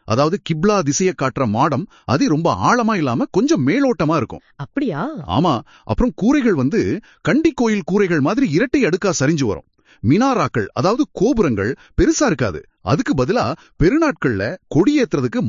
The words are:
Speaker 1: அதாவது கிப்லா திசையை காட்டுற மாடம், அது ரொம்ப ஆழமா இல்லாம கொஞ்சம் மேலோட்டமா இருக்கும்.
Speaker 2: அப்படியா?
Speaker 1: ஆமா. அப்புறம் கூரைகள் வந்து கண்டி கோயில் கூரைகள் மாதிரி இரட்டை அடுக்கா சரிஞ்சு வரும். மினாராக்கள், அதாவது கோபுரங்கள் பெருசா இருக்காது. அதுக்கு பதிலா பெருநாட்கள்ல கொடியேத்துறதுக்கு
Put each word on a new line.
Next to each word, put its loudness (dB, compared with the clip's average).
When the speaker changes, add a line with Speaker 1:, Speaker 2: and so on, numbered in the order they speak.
Speaker 1:
அதாவது 0
கிப்லா 0
திசையை 0
காட்டுற -4
மாடம், 0
அது 0
ரொம்ப 0
ஆழமா 2
இல்லாம -2
கொஞ்சம் 2
மேலோட்டமா 0
இருக்கும். -6
Speaker 2:
அப்படியா? -6
Speaker 1:
ஆமா. 0
அப்புறம் -2
கூரைகள் 0
வந்து 0
கண்டி 0
கோயில் -2
கூரைகள் 2
மாதிரி 0
இரட்டை 0
அடுக்கா 0
சரிஞ்சு 0
வரும். -10
மினாராக்கள், 0
அதாவது 0
கோபுரங்கள் 0
பெருசா 2
இருக்காது. -4
அதுக்கு 0
பதிலா 0
பெருநாட்கள்ல 0
கொடியேத்துறதுக்கு 2